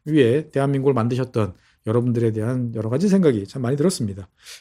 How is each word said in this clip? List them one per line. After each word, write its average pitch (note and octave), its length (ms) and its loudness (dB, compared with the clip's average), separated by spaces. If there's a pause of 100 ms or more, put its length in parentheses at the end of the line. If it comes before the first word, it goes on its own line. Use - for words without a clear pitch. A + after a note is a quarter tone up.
위에 D3+ 440 2
대한민국을 C#3 440 0
만드셨던 A#2 600 -2 (320)
여러분들에 A#2 460 0
대한 A#2 420 -4
여러 A2 160 -6
가지 D#3 180 0
생각이 D3+ 380 2
참 C3+ 160 -10
많이 B2 140 0
들었습니다. A#2 520 -2 (320)